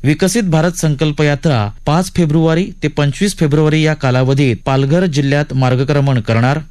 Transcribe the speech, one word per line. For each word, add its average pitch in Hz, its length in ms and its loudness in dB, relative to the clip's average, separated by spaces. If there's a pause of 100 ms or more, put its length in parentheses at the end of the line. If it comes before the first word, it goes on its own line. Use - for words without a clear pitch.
विकसित 185 380 0
भारत 165 280 0
संकल्प 151 520 -2
यात्रा 139 480 0 (160)
पाच 180 280 0
फेब्रुवारी 160 560 0 (120)
ते 151 60 -2
पंचवीस 151 500 -2
फेब्रुवारी 156 440 2
या 156 120 0
कालावधीत 131 640 0 (100)
पालघर 139 400 2
जिल्ह्यात 143 480 0
मार्गक्रमण 131 680 0
करणार. 117 380 0 (120)